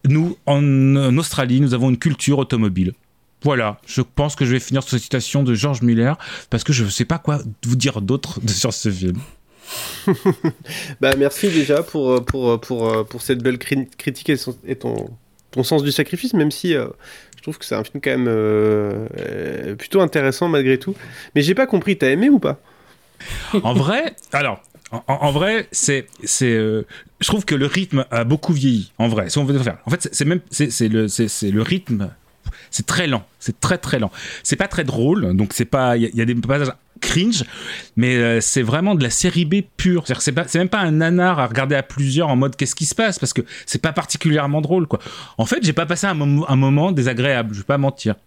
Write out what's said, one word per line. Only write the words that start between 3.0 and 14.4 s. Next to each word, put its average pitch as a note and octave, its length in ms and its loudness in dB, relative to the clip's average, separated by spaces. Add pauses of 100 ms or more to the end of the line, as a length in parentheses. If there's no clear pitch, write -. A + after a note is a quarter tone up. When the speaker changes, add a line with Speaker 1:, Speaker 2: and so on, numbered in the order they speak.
Speaker 1:
Voilà, A#2+ 440 0
je - 140 -2
pense C#3+ 340 -2
que - 100 -2
je A#2+ 60 2
vais B2+ 80 2
finir C3 240 -2
sur - 80 -8
cette B2 120 0
citation C#3 400 -2
de B2 100 2
George A#2+ 280 0
Miller, A#2+ 360 2 (320)
parce A#2 160 -2
que D3+ 80 2
je A#2+ 120 2
sais G2+ 200 -2
pas E3 140 -2
quoi D3 200 -2 (260)
vous B2 120 2
dire A#2+ 240 -2
d'autre A#2 420 -2
de, A2 60 0
sur G#2 240 0
ce - 180 -2
film. F2+ 260 -2 (880)
Speaker 2:
<laughs> - 80 4 (880)
Bah, C3+ 160 4
merci C#3+ 320 0
déjà D3+ 340 2
pour, B2+ 420 0
pour, A#2+ 340 0
pour, A2+ 480 -2
pour A#2+ 140 -12
cette B2 200 -2
belle B2 160 0
cri-, C3+ 300 -4 (100)
critique - 320 -6
et C#3 80 2
son, B2 200 -8 (100)